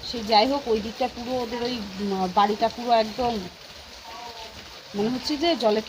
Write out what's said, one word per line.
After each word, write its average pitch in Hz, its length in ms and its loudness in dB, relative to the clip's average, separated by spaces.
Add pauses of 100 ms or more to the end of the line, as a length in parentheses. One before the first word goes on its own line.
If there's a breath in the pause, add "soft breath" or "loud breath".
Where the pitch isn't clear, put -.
(120)
সে 233 120 -6
যাই 214 240 6
হোক, 277 200 2
ওই 220 120 4
দিকটা 226 360 -2
পুরো 247 260 -4
ওদের 240 220 -4
ওই, 247 140 -2 (220)
উম, 196 360 0
বাড়িটা 208 320 4
পুরো 240 240 0
একদম 226 480 2 (1600)
মনে 208 140 2
হচ্ছে 254 280 -2
যে 320 180 4
জলের 214 340 2